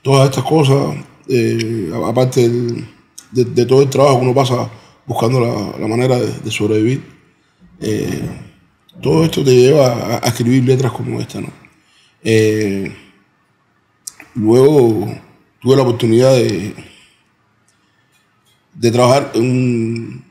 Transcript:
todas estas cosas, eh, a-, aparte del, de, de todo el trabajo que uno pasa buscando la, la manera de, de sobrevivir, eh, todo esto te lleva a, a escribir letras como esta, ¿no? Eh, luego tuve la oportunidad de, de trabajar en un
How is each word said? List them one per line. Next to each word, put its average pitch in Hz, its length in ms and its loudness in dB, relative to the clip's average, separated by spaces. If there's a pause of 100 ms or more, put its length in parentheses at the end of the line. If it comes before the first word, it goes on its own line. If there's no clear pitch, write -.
todas 135 300 2
estas 127 140 -4
cosas, 147 520 0 (320)
eh, 113 640 -2
a-, 92 160 -6
aparte 127 400 2
del, 120 400 -4 (420)
de, 127 140 0
de 123 220 0
todo 131 160 4
el 131 80 2
trabajo 135 300 2
que 123 40 -2
uno 127 100 0
pasa 123 360 -2 (340)
buscando 117 340 -2
la, 117 400 -4
la 90 80 -6
manera 123 300 0
de, 110 160 -4
de - 180 -10
sobrevivir, 110 540 -2 (760)
eh, 107 440 -6 (800)
todo 156 200 0
esto 160 220 -2
te 131 100 4
lleva 131 340 4
a, 120 260 -4 (100)
a - 40 0
escribir 123 360 0
letras 127 280 0
como 117 280 -8
esta, 110 220 -10
¿no? - 60 -12 (760)
Eh, 107 640 0 (1400)
luego 117 800 4 (460)
tuve 127 160 2
la 139 60 4
oportunidad 120 500 2
de, 107 420 -2 (2000)
de 113 180 0
trabajar 131 440 2
en 110 80 0
un 123 880 -4